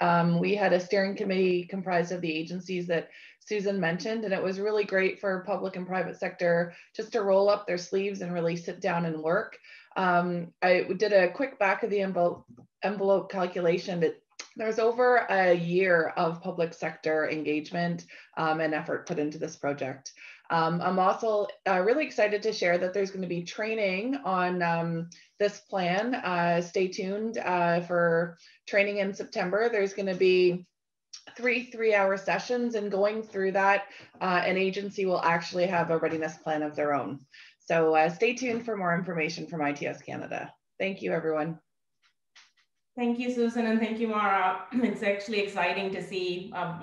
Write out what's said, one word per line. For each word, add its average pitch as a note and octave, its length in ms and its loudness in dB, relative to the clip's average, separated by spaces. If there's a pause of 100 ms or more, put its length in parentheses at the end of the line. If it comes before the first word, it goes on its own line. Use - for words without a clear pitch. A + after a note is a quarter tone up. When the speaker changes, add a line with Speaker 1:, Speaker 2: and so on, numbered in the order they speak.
Speaker 1:
Um, E3+ 380 4
we F#3 160 2
had G3 180 2
a F3+ 80 4
steering G3 340 0
committee F#3+ 500 0
comprised F3+ 480 -2
of F3 100 -6
the D#3+ 120 -2
agencies F3 520 -6
that E3 240 -2 (280)
Susan G3+ 400 -4
mentioned, F#3 460 -2
and F#3+ 80 -2
it F3+ 100 -2
was F#3+ 180 -4
really G#3 240 0
great F#3+ 360 0
for F#3 260 -2
public F#3+ 300 -4
and F3+ 100 -8
private F3+ 320 -4
sector E3+ 540 0 (240)
just A3 160 -8
to A#3 80 0
roll G3 300 6
up G#3 160 2
their F3+ 100 -2
sleeves G3 460 -4
and F3 100 -6
really E3+ 240 0
sit E3+ 240 -8
down E3+ 240 0
and D#3 180 -4
work. F3+ 360 -2 (380)
Um, F3 680 2
I F#3 240 4 (100)
did G#3 160 0
a F#3 180 6
quick - 280 -6
back G3+ 240 2
of G#3 80 -2
the G3+ 100 0
envelope, F3 460 0 (360)
envelope G3 480 2
calculation F3+ 720 0
that D#3+ 220 0 (340)
there's A3 220 -2
over A#3 500 4
a F#3+ 240 4
year F3 640 4
of E3+ 260 0
public E3+ 300 -2
sector D#3 560 -2
engagement, D#3 800 -2 (320)
um, D#3+ 220 0
and D#3 120 0
effort D3+ 340 -4
put E3 120 -4
into D3+ 180 -4
this D#3+ 200 -8
project. C#3 560 -6 (380)
Um, E3 320 2
I'm F#3 160 0
also, G#3 480 2 (200)
uh, F#3 140 2
really B3+ 240 2
excited G#3 380 0
to A3 100 0
share F3+ 240 2
that F3+ 160 0
there's G3 180 -2
gonna F#3 160 -8
be F3 160 -4
training G#3+ 760 -4
on, F3+ 460 0
um, E3+ 460 -2 (300)
this G3+ 220 0
plan. G3 560 0
Uh, F3 440 0
stay F#3 280 0
tuned, G#3 500 -4
uh, F3 440 2
for E3+ 540 2 (320)
training G3+ 300 2
in G3 160 0
September. G#3 560 0
There's G3 240 0
gonna G3 200 -2
be F3+ 520 4 (720)
three A#3+ 320 -2
three-hour G3+ 480 2
sessions, A#3 560 -2
and G#3 160 -2
going G#3 320 2
through F#3+ 300 -2
that, G3 320 4 (360)
uh, F3+ 240 2
an F#3 140 2
agency G3 480 -2
will F3+ 160 2
actually F3 460 0
have E3+ 220 0
a E3 60 2
readiness D#3 400 -2
plan D#3 260 -2
of D3+ 140 -6
their D3 160 0
own. C3 280 -2 (400)
So, D#3+ 340 2
uh, D#3+ 160 6
stay A3+ 240 0
tuned A#3+ 320 -4
for A3 100 -4
more F3 180 0
information E3 520 -4
from D#3+ 160 -6
I C#3+ 100 0
T C#3+ 140 -6
S C#3 160 -8
Canada. - 500 -10 (260)
Thank G3 220 -4
you, F3+ 120 -4
everyone. D#3+ 480 -2 (1300)
Speaker 2:
Thank A#3+ 240 -2
you, B3 140 -2
Susan, A#3 360 0
and A3+ 120 2
thank A3 180 -2
you, A3+ 100 -2
Mara. G3 600 0
<clears throat> - 40 -16
It's A3 300 0
actually G3+ 380 -2
exciting F#3+ 520 -2
to F3 140 -6
see, F3+ 480 -6
uh, F3 280 -6